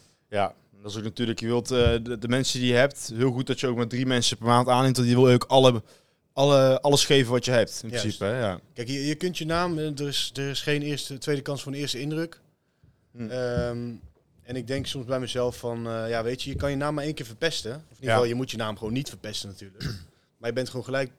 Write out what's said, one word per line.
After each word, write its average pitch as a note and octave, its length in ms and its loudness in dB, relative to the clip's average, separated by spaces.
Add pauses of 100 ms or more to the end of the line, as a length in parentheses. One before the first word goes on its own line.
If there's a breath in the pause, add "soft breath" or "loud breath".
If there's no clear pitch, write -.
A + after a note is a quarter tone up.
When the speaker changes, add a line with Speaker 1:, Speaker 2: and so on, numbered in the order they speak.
(280)
Speaker 1:
Ja, G2+ 260 0 (280)
dat G#2 80 -12
is G2+ 60 -10
ook A2+ 80 -4
natuurlijk, A2+ 360 -4
je A2+ 60 -6
wilt, A#2+ 240 0
eh, A#2+ 320 4
de, A#2 160 -8
de A2+ 100 -6
mensen B2+ 320 0
die B2 80 0
je A#2+ 60 4
hebt, B2+ 400 2
heel B2 180 2
goed B2+ 140 -4
dat B2+ 140 -4
je C#3 60 0
ook B2 100 -2
met A#2 140 -2
drie B2+ 160 -2
mensen A#2+ 300 2
per A2+ 100 -8
maand A#2+ 220 6
aanneemt, B2+ 280 4
want A#2+ 120 2
die A#2+ 80 6
wil B2+ 120 10
je B2 60 10
ook B2 100 4
alle, B2+ 380 6 (500 soft breath)
alle, C3+ 480 6
alles C#3+ 240 4
geven C3+ 280 4
wat B2 120 2
je B2+ 60 -2
hebt, A#2 320 2
in A2+ 60 -12
Speaker 2:
Juist. A2+ 140 -4
Speaker 1:
principe, G#2+ 220 -4
hè, A2+ 160 -2
ja. G2 200 -2 (120)
Speaker 2:
Kijk, A#2+ 160 -10
je, C#3 180 -6
je D3+ 80 -2
kunt F3 240 -4
je D#3+ 80 -6
naam, E3+ 320 0
eh, D3+ 220 -6
er C#3+ 80 -4
is, - 260 -2
er C#3 140 -4
is C3+ 140 -4
geen D3 200 0
eerste, C#3+ 360 -6
tweede C#3+ 240 -2
kans C#3 200 -6
voor C3+ 100 -10
een C#3 60 -8
eerste C#3+ 220 -4
indruk. D#3 400 -6 (720)
Speaker 1:
Hm. A#2 180 -10
Speaker 2:
Ehm, A#2+ 600 -4 (520)
en B2 140 -10
ik B2 100 -6
denk C3+ 200 -4
soms C3+ 180 -8
bij B2+ 160 -2
mezelf B2 380 -4
van, A#2 300 -6
eh, A2+ 200 -6
ja, A#2 140 -2
weet A#2+ 200 -4
je, C#3 80 -8
je B2+ 60 -6
kan C#3+ 140 -2
je C#3 60 -4
naam D3 180 -2
maar C#3+ 100 -4
één D#3 100 -4
keer D3 120 -10
verpesten. A2+ 480 -4
Of D3+ 60 -14
in - 100 -20
ieder - 160 -16
Speaker 1:
Ja. A#2+ 60 4
Speaker 2:
geval, A#2 160 6
je A#2 60 -2
moet B2 160 -4
je G#2+ 60 -10
naam G#2+ 220 -4
gewoon A2 140 -6
niet C3+ 160 -4
verpesten G#2 400 -10
natuurlijk. G2 360 -16
<clears throat> F#2+ 280 -10 (260 soft breath)
Maar A#2 140 -4
je A#2 60 -4
bent B2+ 120 -2
gewoon B2 140 -8
gelijk C3 340 -4